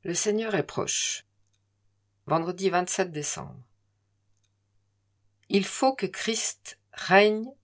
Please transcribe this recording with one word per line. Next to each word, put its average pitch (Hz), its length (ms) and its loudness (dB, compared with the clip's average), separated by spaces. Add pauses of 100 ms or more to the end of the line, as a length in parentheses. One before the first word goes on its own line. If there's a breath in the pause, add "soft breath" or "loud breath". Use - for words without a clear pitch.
Le 175 80 -4
Seigneur 214 420 0
est 156 120 0
proche. - 600 -4 (1000)
Vendredi 170 420 0
vingt-sept 180 420 0
décembre. 143 560 -8 (1800)
Il 190 160 4
faut 269 300 2
que 233 100 -6
Christ - 720 -6 (140)
règne 214 580 4 (140)